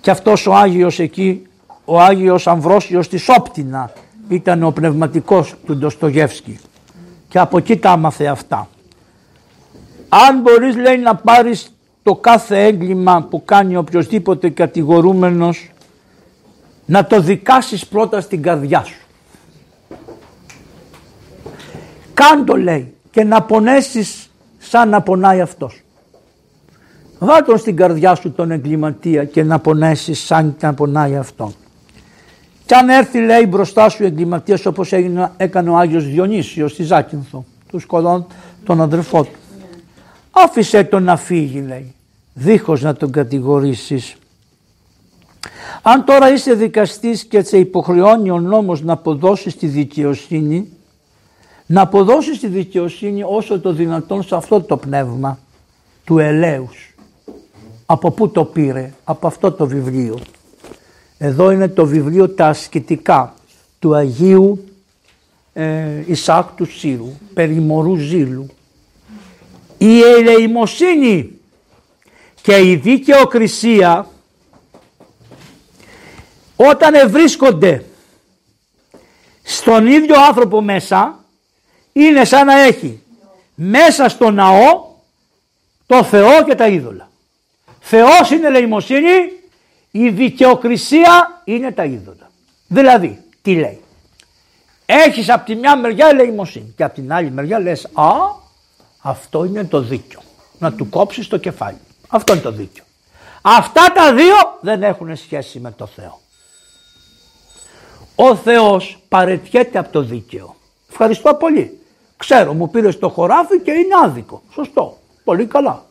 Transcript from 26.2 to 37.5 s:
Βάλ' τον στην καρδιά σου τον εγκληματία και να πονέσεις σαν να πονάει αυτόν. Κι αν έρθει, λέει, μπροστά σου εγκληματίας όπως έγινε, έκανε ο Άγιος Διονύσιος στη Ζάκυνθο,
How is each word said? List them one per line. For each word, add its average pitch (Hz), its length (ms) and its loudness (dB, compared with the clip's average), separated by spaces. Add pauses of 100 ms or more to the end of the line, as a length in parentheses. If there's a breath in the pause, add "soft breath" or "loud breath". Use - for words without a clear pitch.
Βάλ' 294 260 2
τον 226 120 2
στην 214 180 -4
καρδιά 175 400 2
σου 160 160 -12
τον 165 200 -6
εγκληματία 151 720 -4
και 147 200 -2
να 156 160 0
πονέσεις 156 600 -2
σαν 156 420 -2
να 151 120 -2
πονάει 143 420 -2
αυτόν. 110 380 -12 (1120 soft breath)
Κι - 80 2
αν 254 160 6
έρθει, 254 300 2
λέει, 226 300 2
μπροστά 202 400 0
σου - 140 -4
εγκληματίας 175 600 -4
όπως 185 280 -6
έγινε, 180 440 -4
έκανε 180 320 -4
ο 170 80 2
Άγιος 165 280 0
Διονύσιος 151 680 -4
στη 170 120 -10
Ζάκυνθο, 143 640 -4 (240)